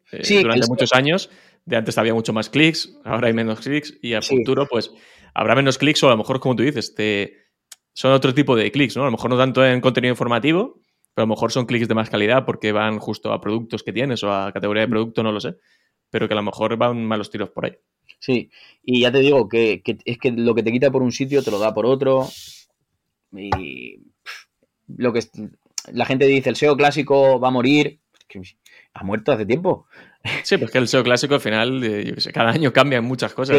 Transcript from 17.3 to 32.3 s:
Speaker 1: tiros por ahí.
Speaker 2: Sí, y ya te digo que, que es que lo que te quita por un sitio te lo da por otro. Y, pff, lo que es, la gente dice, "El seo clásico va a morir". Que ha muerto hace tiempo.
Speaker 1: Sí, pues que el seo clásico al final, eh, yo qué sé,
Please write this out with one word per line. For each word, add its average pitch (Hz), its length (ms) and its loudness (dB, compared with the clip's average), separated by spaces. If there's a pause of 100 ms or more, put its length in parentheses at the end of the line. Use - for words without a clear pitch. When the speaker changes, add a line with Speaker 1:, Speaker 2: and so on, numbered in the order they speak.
Speaker 1:
tiros 104 180 -8
por - 160 -8
ahí. - 80 -8 (460)
Speaker 2:
Sí, - 320 -4 (320)
y 123 180 0
ya 120 100 2
te 135 80 4
digo 135 300 4
que, 113 340 0
que 110 220 -4
es 120 140 -8
que 127 120 0
lo 117 220 2
que 110 80 0
te 113 100 0
quita 131 200 2
por 131 100 0
un 123 100 0
sitio 135 300 -2
te 117 80 -4
lo 104 80 0
da 107 160 0
por 107 140 0
otro. 131 400 2 (1080)
Y, 73 600 -10
pff, - 480 -20 (520)
lo 120 160 -2
que 117 60 0
es, - 120 -6 (600)
la 117 140 -2
gente 135 200 2
dice, 135 240 4
"El 113 80 0
seo 147 200 4
clásico 139 600 4
va 127 80 0
a 131 40 0
morir". 143 480 2 (280)
Que 98 140 -16 (520)
ha - 100 -14
muerto 110 280 -2
hace 110 140 0
tiempo. 165 420 -2 (540)
Speaker 1:
Sí, - 160 -2
pues 117 140 -6
que 127 80 0
el 120 80 0
seo 127 160 2
clásico 123 320 0
al 139 60 2
final, 120 420 -2
eh, 104 220 -2
yo - 100 -8
qué - 60 -8
sé, - 120 -6